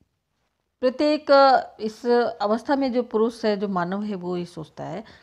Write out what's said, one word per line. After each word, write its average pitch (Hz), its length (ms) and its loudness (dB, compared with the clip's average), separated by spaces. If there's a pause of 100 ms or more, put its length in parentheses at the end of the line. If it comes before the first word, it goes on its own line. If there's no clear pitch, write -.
(800)
प्रत्येक, 294 500 0
अ, 269 480 6
इस 214 260 -8 (360)
अवस्था 233 340 -2
में 269 180 -2
जो 247 100 0
पुरुष 226 420 -2
है, 208 120 0
जो 202 100 -4
मानव 190 360 -4
है, 208 120 -6
वो 180 220 -6
ये 175 80 -6
सोचता - 380 -16
है 165 200 -10 (180)